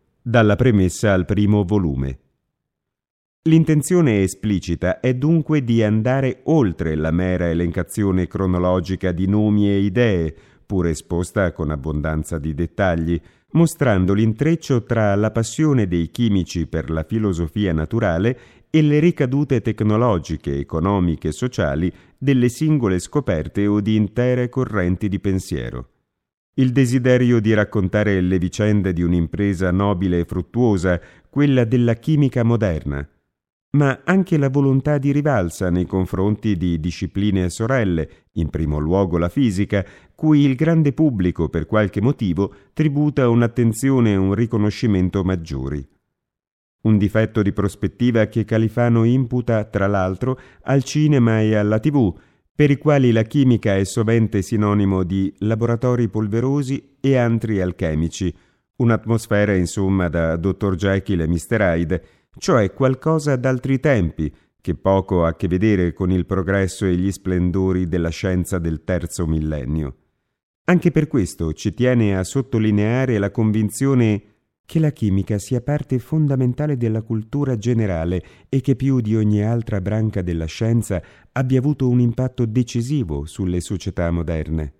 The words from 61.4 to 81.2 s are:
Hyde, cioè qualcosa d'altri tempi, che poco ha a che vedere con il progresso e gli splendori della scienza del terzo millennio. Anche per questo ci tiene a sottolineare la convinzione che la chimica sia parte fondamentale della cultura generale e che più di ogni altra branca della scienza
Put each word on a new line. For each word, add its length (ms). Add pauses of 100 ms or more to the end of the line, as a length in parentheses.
Hyde, 440 (340)
cioè 340
qualcosa 640
d'altri 460
tempi, 520 (280)
che 120
poco 520
ha 40
a 60
che 140
vedere 420
con 200
il 140
progresso 600
e 100
gli 160
splendori 800
della 180
scienza 500
del 280
terzo 420
millennio. 680 (680)
Anche 280
per 160
questo 440
ci 220
tiene 440
a 60
sottolineare 920
la 140
convinzione 880 (480)
che 100
la 120
chimica 480
sia 220
parte 360
fondamentale 800
della 240
cultura 560
generale 640 (260)
e 120
che 140
più 260
di 140
ogni 280
altra 380
branca 400
della 240
scienza 560 (300)